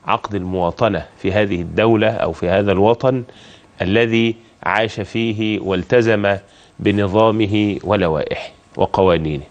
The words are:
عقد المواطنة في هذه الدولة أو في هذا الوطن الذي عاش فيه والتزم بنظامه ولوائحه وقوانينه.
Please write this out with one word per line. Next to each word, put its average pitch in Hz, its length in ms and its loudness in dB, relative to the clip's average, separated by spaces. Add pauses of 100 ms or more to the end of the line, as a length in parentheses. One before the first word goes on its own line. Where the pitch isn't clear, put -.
عقد 107 280 -4
المواطنة 92 720 -2 (120)
في 95 140 -2
هذه 98 280 0
الدولة 104 480 2
أو 107 240 -2
في 87 160 -4
هذا 98 240 2
الوطن 120 500 2 (600)
الذي 113 540 2 (260)
عاش 107 380 -2
فيه 107 600 -4
والتزم 101 760 2 (420)
بنظامه 104 1040 2
ولوائحه 87 680 -2 (260)
وقوانينه. 80 760 0